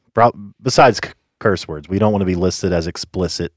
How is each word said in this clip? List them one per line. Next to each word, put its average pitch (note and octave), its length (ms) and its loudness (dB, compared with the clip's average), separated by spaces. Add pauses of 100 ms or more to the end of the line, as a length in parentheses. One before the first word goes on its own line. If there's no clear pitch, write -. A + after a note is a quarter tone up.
(140)
bro-, C#3 200 4 (280)
besides C3 420 4
c-, - 80 -10 (280)
curse G2 280 -2
words. D2+ 220 -12
We F#2+ 80 -2
don't G#2+ 140 2
wanna G2 140 0
be F#2 100 0
listed F#2 380 -2
as E2+ 120 -2
explicit - 720 -8